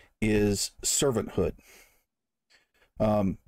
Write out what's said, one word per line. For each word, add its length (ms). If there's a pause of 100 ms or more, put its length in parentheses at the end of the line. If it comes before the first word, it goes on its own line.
(200)
is 520 (100)
servanthood. 720 (1500)
Um, 500